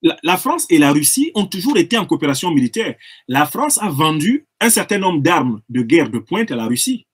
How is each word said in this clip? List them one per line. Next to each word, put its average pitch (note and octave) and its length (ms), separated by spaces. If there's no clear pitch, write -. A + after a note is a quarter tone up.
La, D#3+ 220
la F3+ 140
France D4+ 320
et E3 100
la C#3+ 120
Russie D3+ 440
ont G#3 100
toujours G#3 320
été G3 200
en G3 80
coopération D3 460
militaire. C3+ 440
La C#3 180
France C4+ 360
a G#3 80
vendu D#3 580
un A3+ 100
certain G#3 280
nombre F3+ 240
d'armes C3+ 480
de B2 120
guerre B2+ 280
de A2+ 100
pointe G#3 320
à C3+ 40
la A2+ 100
Russie A#2+ 480